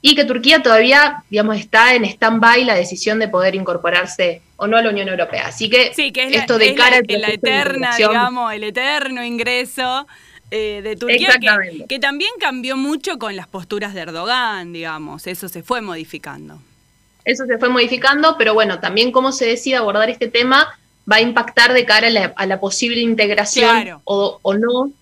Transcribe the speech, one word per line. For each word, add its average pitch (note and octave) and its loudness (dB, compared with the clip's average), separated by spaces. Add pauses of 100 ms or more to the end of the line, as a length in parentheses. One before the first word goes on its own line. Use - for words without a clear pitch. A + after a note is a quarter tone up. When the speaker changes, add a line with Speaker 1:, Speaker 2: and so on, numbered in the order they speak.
Speaker 1:
y C#4+ 4
que C#4+ 4
Turquía B3+ 2
todavía, C4 4
digamos, G#3 0
está A3+ 4
en A#3 2
stand-by A3+ 4
la A3+ 2
decisión F#3 -2
de A3 -2
poder F#3 0
incorporarse F3 -2 (160)
o G3+ -6
no A3+ 4
a A#3 4
la A3+ 0
Unión G3+ -4
Europea. F3+ -4
Así A3 -8
que B3 2
Speaker 2:
Sí, D4 -2
que B3+ -4
es C4+ -4
la, D4 0
Speaker 1:
esto A#3+ 0
de G#3+ 4
Speaker 2:
es C#4 -2
la, A#3+ 6
Speaker 1:
cara B3+ 6
al B3 6
Speaker 2:
la A#3+ -2
Speaker 1:
proceso G#3+ -2
de G#3+ -2
Speaker 2:
eterna, C4+ 0
Speaker 1:
integración. A#3+ 0
Speaker 2:
digamos, A#3+ -2
el G#3+ -10
eterno C4 -4
ingreso, B3 -4 (440)
eh, G#3 -6
de G#3+ -8
Turquía, A#3+ 0
que, E4 0
Speaker 1:
Exactamente. G#3 0
Speaker 2:
que C4+ -8
también C#4+ -4 (100)
cambió C4 -4
mucho D4 -6
con G#3+ -10
las F3+ -14
posturas G3+ -10
de F#3 -12
Erdogan, F#3 -6
digamos, D#3 -12
eso F#3 -12
se E3+ -14
fue B3 -4
modificando. D#3 -14 (680)
Speaker 1:
Eso B3+ -4
se A#3 -2
fue B3 0
modificando, C4 2
pero G#3+ 2
bueno, G3+ 0
también A3 0
cómo C4 2
se B3+ -2
decide A#3+ -2
abordar G#3+ 0
este A#3+ -6
tema B3+ 2 (420)
va G#3+ 6
a A3 6
impactar A#3+ 2
de B3 4
cara G#3+ 4
a - 2
la, G3 0
a G3 -2
la F#3+ -2
posible A#3 -4
integración A3 2
Speaker 2:
Claro. F#3+ 0
Speaker 1:
o, G3+ -2
o G3 0
no B3 0 (120)